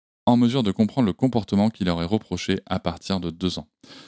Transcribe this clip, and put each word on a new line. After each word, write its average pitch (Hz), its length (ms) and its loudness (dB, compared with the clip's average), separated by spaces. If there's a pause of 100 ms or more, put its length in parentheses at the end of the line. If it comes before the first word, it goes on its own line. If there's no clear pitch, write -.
(260)
en 120 120 6
mesure 120 260 2
de 101 80 2
comprendre 113 340 0
le 92 80 2
comportement 110 560 0
qui - 140 -6
leur 87 180 0
est 85 40 -2
reproché 92 600 -2
à 95 140 -4
partir 92 400 -4
de 87 100 -6
deux 85 300 -4
ans. 78 80 -12 (400)